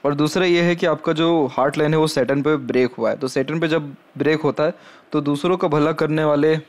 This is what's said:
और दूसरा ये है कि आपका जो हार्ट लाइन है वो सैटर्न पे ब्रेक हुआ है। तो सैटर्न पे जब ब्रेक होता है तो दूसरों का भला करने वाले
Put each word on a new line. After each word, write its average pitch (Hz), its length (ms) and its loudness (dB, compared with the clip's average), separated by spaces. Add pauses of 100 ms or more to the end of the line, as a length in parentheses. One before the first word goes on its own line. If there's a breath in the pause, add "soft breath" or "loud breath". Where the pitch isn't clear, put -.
और 143 100 0
दूसरा 156 300 0
ये 175 160 2
है 175 140 2
कि 175 120 -2
आपका 156 260 0
जो 165 380 2
हार्ट 139 260 0
लाइन 151 160 2
है 156 60 2
वो 156 100 2
सैटर्न 139 320 0
पे 151 160 0
ब्रेक 123 360 0
हुआ 113 160 -2
है। - 80 -2
तो 135 120 -6
सैटर्न 147 300 -4
पे 165 80 -2
जब 151 280 -4 (220)
ब्रेक 151 240 0
होता 147 220 0
है 160 100 0 (380 loud breath)
तो 151 120 0
दूसरों 147 340 0
का 185 120 -2
भला 151 240 2
करने 156 320 0
वाले 151 320 2 (120)